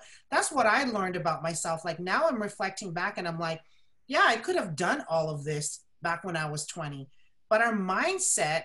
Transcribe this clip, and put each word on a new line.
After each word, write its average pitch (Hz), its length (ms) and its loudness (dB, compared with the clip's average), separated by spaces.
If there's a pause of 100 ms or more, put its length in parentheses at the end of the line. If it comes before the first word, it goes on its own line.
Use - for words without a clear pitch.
(300)
That's 349 220 2
what 262 140 4
I 226 180 4
learned 190 320 -2
about 156 260 -2
myself. 165 420 -2
Like, 165 160 -4
now 202 280 2
I'm 240 140 -2
reflecting 196 500 -6
back 180 240 -2
and 180 100 -4
I'm 165 120 -4
like, 165 220 -4 (480)
"Yeah, 311 160 6
I 254 120 6
could 320 200 -2
have 190 200 -2
done 202 320 0
all 156 220 2
of 147 140 -6
this 147 400 -4 (180)
back 170 220 -2
when 175 120 -4
I 156 140 -2
was 151 160 -6
twenty." 143 420 -10 (400)
But 220 140 6
our 233 100 2
mindset 196 920 2